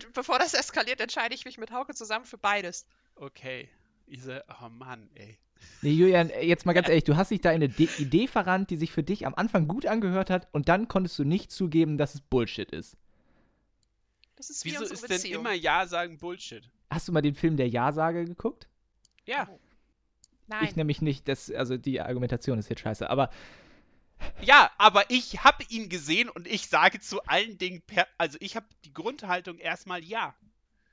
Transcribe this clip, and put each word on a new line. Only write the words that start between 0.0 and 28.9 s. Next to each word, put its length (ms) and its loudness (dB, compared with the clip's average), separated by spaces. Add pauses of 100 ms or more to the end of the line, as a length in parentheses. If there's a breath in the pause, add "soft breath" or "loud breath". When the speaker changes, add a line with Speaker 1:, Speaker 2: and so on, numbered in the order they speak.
Speaker 1:
bevor 260 0
das 160 0
eskaliert, 460 -2
entscheide 340 -4
ich 120 -12
mich 120 -16
mit 140 -12
Hauke 220 -8
zusammen 320 -8
für 120 -18
beides. 480 -4 (300)
Speaker 2:
Okay. 520 -14 (380)
Ich 160 -20
sag, 220 -14 (180)
oh 60 -16
Mann, 460 -18
ey. 240 -20 (440 loud breath)
Speaker 3:
Nee, 100 0
Julian, 380 6
äh, 120 -8
jetzt 240 2
mal 80 4
ganz 120 4
Speaker 2:
Ja. 60 0
Speaker 3:
ehrlich, 120 6
du 120 4
hast 140 0
dich 100 -2
da 100 4
in 60 4
eine 140 2
De-, 180 2 (100)
Idee 300 2
verrannt, 420 0
die 60 -4
sich 160 -4
für 100 -2
dich 240 -4
am 80 -6
Anfang 320 2
gut 200 -4
angehört 440 0
hat 220 0
und 160 0
dann 200 4
konntest 300 -2
du 60 0
nicht 260 0
zugeben, 480 2
dass 160 -2
es 60 -16
Bullshit 500 -2
ist. 260 -12 (1400)
Speaker 1:
Das 140 -18
ist 140 -12
wie 60 -8
Speaker 2:
Wieso 100 -8
Speaker 1:
unsere 140 -8
Speaker 2:
ist 140 -14
denn 80 -2
Speaker 1:
Beziehung. 260 -6
Speaker 2:
immer 120 -4
Ja 320 0
sagen 320 -6
Bullshit? 500 -14 (220)
Speaker 3:
Hast 180 -6
du 40 -4
mal 100 4
den 120 2
Film 220 0
Der 120 2
Ja-Sager 560 0
geguckt? 440 -8 (580)
Speaker 2:
Ja. 240 -4
Speaker 1:
Oh. 80 -20 (880)
Nein. 160 -4
Speaker 3:
Ich 120 -4
nämlich 240 -2
nicht, 280 -2
das, 220 -4
also 280 -4
die 220 -4
Argumentation 580 -2
ist 100 -6
jetzt 120 -6
scheiße, 280 -6
aber 220 0 (1120 loud breath)
Speaker 2:
Ja, 340 10
aber 340 6
ich 340 0
hab 260 6
ihn 180 -8
gesehen 400 -2
und 180 -14
ich 220 -6
sage 320 4
zu 240 -6
allen 320 0
Dingen 260 -6
per-, 240 0 (120)
also 240 -2
ich 140 -10
hab 80 -8 (180)
die 100 -20